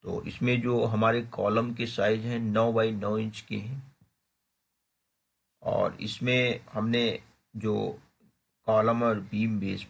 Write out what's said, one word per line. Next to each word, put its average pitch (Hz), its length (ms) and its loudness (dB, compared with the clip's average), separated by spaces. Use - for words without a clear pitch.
तो - 180 -6
इसमें 123 400 -2
जो 120 220 0
हमारे 113 380 2
कॉलम 113 420 0
के 120 120 -4
साइज 110 400 0
हैं, 120 120 -2
नौ 113 340 2
by 113 200 4
नौ 104 260 -2
इंच 110 220 -4
के - 160 -8
हैं 127 260 -8
और - 380 0
इसमें 123 600 0
हमने 113 460 0
जो 107 220 -2
कॉलम 113 360 4
और 110 180 2
बीम 107 280 0
बेस 98 300 -4